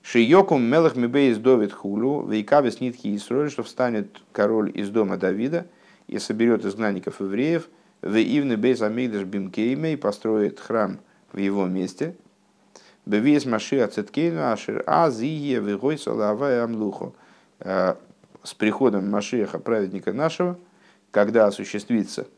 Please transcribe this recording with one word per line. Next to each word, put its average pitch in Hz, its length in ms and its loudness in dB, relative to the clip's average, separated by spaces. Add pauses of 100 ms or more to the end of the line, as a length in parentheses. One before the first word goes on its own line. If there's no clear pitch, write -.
«Шиекум 139 600 6
мелах 143 320 4
мибейс 123 420 2
Довид 113 360 4
хулю, 113 520 -4
вейкавис 113 540 2
нитхи 120 380 -6
Исроэль», 135 340 -4
что 120 120 -8
встанет 113 580 -4 (100)
король 107 420 2
из 101 160 -4
дома 101 280 0
Давида 107 500 -2 (400)
и 104 120 -6
соберет 113 440 2
изгнанников 101 560 -4
евреев, 131 480 -2 (340)
«ве 107 220 2
ивны 135 320 0
бейс 117 260 2
амигдаш 110 420 -2
бимкейме», 107 720 -4
и 139 40 -4
построит 107 640 -2
храм 107 380 -2 (340)
в - 40 -10
его 98 280 0
месте. 95 500 -4 (920)
«Бевиес 131 400 2
Машиа 117 440 0
Цеткейну 151 640 -2
Ашир 110 340 -4
Азие 143 760 0
Вегой 104 380 -2
Салавай 113 680 -2
Амлуху». 107 500 -4 (460)
Э, 95 360 0 (480)
с - 100 -16
приходом 104 560 2
Машиаха, 101 500 -2
праведника 98 540 -2
нашего, 165 440 -2 (540)
когда 107 360 4
осуществится 101 800 -2 (100)